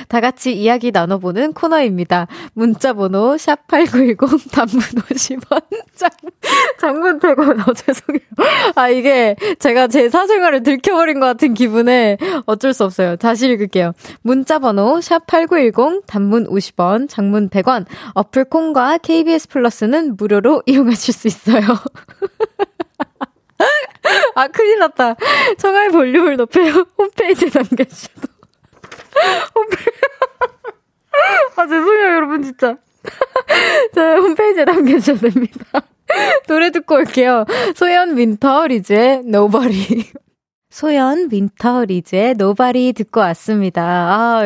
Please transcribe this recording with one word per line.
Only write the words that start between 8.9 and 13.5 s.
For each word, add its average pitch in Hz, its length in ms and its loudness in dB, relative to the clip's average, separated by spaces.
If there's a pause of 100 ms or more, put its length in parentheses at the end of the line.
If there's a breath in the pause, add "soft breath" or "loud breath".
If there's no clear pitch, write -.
이게 247 460 2 (240 loud breath)
제가 254 280 2
제 240 220 2
사생활을 349 540 2
들켜버린 311 560 0
것 269 60 2
같은 247 300 0
기분에 233 640 2 (280 loud breath)
어쩔 233 280 -2
수 226 100 -2
없어요. 185 320 -2
다시 233 340 0